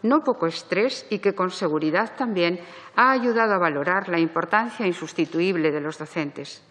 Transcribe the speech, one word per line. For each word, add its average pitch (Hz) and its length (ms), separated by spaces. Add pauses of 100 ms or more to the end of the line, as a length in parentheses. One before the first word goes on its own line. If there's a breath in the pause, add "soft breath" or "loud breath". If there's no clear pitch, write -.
no 240 200
poco 170 260
estrés 196 640
y 202 80
que 196 160
con 185 160
seguridad 160 640
también 180 420 (360 loud breath)
ha 247 160
ayudado 233 420
a 190 60
valorar 175 500
la 170 100
importancia 196 680
insustituible 165 800
de 147 120
los 156 180
docentes. 147 720